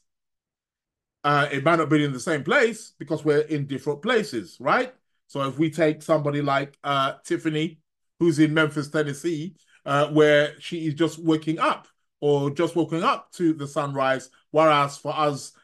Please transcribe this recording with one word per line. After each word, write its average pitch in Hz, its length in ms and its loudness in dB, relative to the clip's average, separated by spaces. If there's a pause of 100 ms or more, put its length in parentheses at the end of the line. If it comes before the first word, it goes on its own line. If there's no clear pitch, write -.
(1200)
Uh, 147 280 2
it 139 140 -4
might 165 100 4
not 156 140 0
be 151 140 4
in 143 100 -2
the 127 60 -8
same 147 240 -4
place 233 540 0
because 151 280 -8
we're 151 160 2
in 151 260 -4
different 143 340 -6
places, 202 580 -4
right? 202 340 0 (340)
So 139 160 -6
if 135 160 -6
we 160 100 2
take 151 320 0
somebody 147 400 0
like, 139 420 -2
uh, 139 320 0 (100)
Tiffany, 160 540 -4 (400)
who's 165 200 2
in 151 140 4
Memphis, 151 340 0
Tennessee, 156 680 -4 (300)
uh, 143 220 2
where 147 520 4
she 160 280 -8
is 151 60 -2
just 160 260 -2
waking 160 400 0
up 269 280 -2 (340)
or 143 280 2
just 160 260 -2
waking 165 280 -2
up 247 300 -2
to 165 200 0
the 143 140 -8
sunrise, 135 640 -2 (220)
whereas 147 460 4
for 143 180 -8
us 147 360 -2 (120)